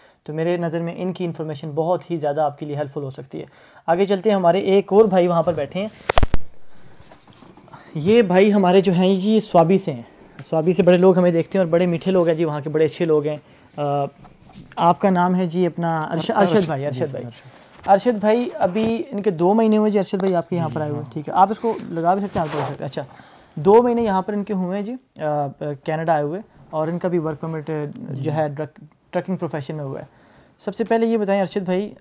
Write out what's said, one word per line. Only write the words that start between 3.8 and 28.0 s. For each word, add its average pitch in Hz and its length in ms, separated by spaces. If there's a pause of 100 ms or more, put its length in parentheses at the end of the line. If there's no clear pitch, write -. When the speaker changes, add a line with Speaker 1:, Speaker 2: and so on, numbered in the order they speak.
Speaker 1:
आगे 175 180
चलते 196 240
हैं, 202 60
हमारे 180 260
एक 196 320
और 214 140
भाई 180 200
वहाँ 170 160
पर 165 120
बैठे 151 240
हैं। 214 120 (2000)
ये 214 260
भाई 185 260
हमारे 196 320
जो 185 100
हैं 185 280
जी, 214 220
स्वाबी 180 360
से 190 140
हैं। 120 200 (300)
स्वाबी 165 320
से 185 100
बड़े 180 140
लोग 180 200
हमें 180 160
देखते 165 240
हैं 190 80
और 160 60
बड़े 175 160
मीठे 175 240
लोग 180 160
हैं 165 100
जी, 170 80
वहाँ 147 160
के 151 80
बड़े 156 160
अच्छे 151 200
लोग 151 200
हैं। 147 160 (360)
अ, 143 340 (680)
आपका 175 320
नाम 180 260
है 180 120
जी 175 180
अपना 165 340
अर्श-, 160 320
Speaker 2:
अर-, 226 60
Speaker 1:
अरशद 196 180
Speaker 2:
अरशद, 180 140
Speaker 1:
भाई, 139 100
Speaker 2:
जी, 139 60
Speaker 1:
अरशद 135 200
Speaker 2:
जी, 139 80
Speaker 1:
भाई। 143 80
Speaker 2:
अरशद। - 680
Speaker 1:
अरशद 202 300
भाई, 220 300
अभी 220 460
इनके 202 360
दो 175 220
महीने 220 240
हुए 214 140
जी 208 60
अरशद 190 240
भाई 190 120
आपके 175 220
यहाँ 165 140
Speaker 2:
जी, 156 60
Speaker 1:
पर 156 60
आए 151 80
हुए, 147 100
Speaker 2:
हाँ। 147 140
Speaker 1:
ठीक 151 140
है। - 60
आप 196 180
इसको 220 240 (140)
लगा 170 260
भी 202 60
सकते 196 180
हैं, 160 80
आप 147 80
बोल 147 60
सकते 135 220
हैं। 147 40
अच्छा, 135 180 (540)
दो 202 220
महीने 240 200
यहाँ 190 200
पर 208 120
इनके 208 200
हुए 185 240
हैं 202 80
जी, 226 60
अ, 254 60
अ, 147 540 (100)
कनाडा 156 520
आए 147 100
हुए 165 180 (320)
और 156 160
इनका 175 200
भी 175 80
वर्क 156 220
परमिट, 160 320
अ, 151 140
जो - 300